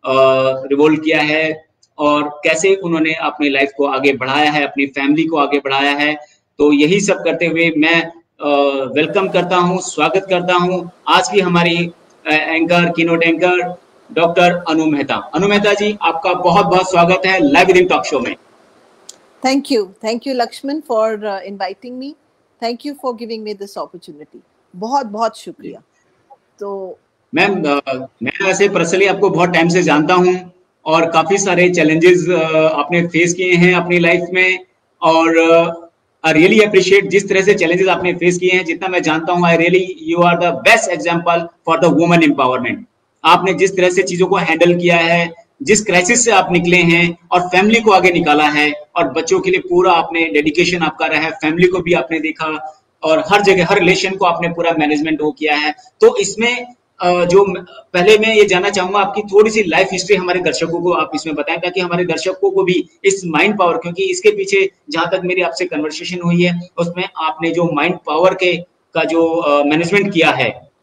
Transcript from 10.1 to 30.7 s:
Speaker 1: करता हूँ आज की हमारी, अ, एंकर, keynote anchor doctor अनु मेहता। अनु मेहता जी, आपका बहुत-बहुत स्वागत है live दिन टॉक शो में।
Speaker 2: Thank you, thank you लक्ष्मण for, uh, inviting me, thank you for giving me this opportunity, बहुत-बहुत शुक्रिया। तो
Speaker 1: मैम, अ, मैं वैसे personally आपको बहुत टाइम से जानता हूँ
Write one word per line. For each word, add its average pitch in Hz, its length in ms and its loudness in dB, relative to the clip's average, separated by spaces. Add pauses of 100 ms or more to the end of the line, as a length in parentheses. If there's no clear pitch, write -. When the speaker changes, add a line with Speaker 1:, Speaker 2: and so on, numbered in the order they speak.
Speaker 1:
करता 180 240 -2
हूँ 180 360 -2 (180)
आज 180 200 2
की 208 120 2
हमारी, 170 500 0 (360)
अ, 156 40 -2
एंकर, 165 600 0
keynote 165 340 0
anchor 180 520 0 (360)
doctor 175 560 2
अनु 160 180 0
मेहता। 135 280 -2
अनु 160 340 -2
मेहता 208 260 2
जी, 208 280 -2
आपका 175 320 -2
बहुत-बहुत 180 560 2
स्वागत 175 360 2
है 175 260 2
live 180 140 4
दिन 180 200 4
टॉक 151 180 0
शो 139 160 -4
में। - 160 -8 (1120)
Speaker 2:
Thank 269 260 0
you, 214 100 0
thank 214 360 -8
you 254 100 -10
लक्ष्मण 269 520 -6
for, 226 320 -2
uh, 208 260 -8 (140)
inviting 196 400 -10
me, 262 200 -14 (520)
thank 233 220 -6
you 294 60 -8
for 254 300 -8
giving 220 220 -10
me 214 100 -8
this 202 240 -14
opportunity, 151 600 -16 (380)
बहुत-बहुत 226 640 -6
शुक्रिया। - 440 -18 (800)
तो 196 380 -10 (360)
Speaker 1:
मैम, 180 300 0
अ, 135 440 -4 (140)
मैं 143 240 -6
वैसे 190 220 2
personally 185 400 0
आपको 190 220 0
बहुत 175 200 0
टाइम 170 180 2
से 175 140 2
जानता 156 320 2
हूँ 180 380 0 (340)